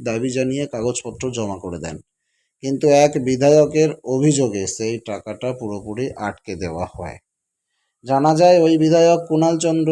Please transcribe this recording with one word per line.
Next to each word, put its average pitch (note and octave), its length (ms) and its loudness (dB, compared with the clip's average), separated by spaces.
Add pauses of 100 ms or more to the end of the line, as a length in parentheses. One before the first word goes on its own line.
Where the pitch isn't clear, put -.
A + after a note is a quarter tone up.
দাবি A#2+ 260 -4
জানিয়ে C3 380 -4
কাগজপত্র A#2 640 -6
জমা G#2 260 -6
করে F2+ 220 -10
দেন। D#2 180 -12 (640)
কিন্তু C3+ 220 -2 (100)
এক D3 160 6 (140)
বিধায়কের D3+ 640 4 (160)
অভিযোগে C3 640 0
সেই A2+ 280 -6 (100)
টাকাটা G#2+ 480 -10
পুরোপুরি G#2+ 520 -10 (120)
আটকে G2+ 380 -10
দেওয়া E2+ 320 -8
হয়। - 300 -14 (880)
জানা C3+ 300 2
যায়, F3+ 240 6
ওই D#3+ 180 4
বিধায়ক E3 480 4
কুণাল D#3+ 320 0
চন্দ্র D#3+ 340 0